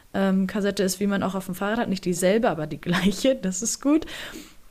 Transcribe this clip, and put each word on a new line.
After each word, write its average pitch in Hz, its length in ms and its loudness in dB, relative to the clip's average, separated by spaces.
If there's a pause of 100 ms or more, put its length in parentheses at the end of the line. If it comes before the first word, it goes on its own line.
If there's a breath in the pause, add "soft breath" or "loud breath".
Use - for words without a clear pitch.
(140 loud breath)
ähm, 190 320 2
Kassette 202 360 0
ist, 185 160 0
wie 208 80 0
man 202 160 0
auch 185 120 -2
auf 190 120 -6
dem 180 80 -6
Fahrrad 208 240 -2
hat. 240 100 0
Nicht 190 160 -2
dieselbe, 190 440 2
aber 156 180 -2
die - 140 -8
gleiche. 196 560 2
Das 185 260 -4
ist - 180 -4
gut. 311 260 2 (640 loud breath)